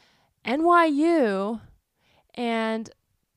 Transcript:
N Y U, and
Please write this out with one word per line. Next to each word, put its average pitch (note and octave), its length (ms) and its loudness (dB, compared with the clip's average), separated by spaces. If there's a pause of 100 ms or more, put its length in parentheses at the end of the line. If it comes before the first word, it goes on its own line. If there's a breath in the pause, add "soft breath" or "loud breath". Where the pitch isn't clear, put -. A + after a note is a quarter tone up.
(440 soft breath)
N D4 200 -2
Y F4 220 4
U, B3 760 0 (720 soft breath)
and A3+ 560 -6 (460)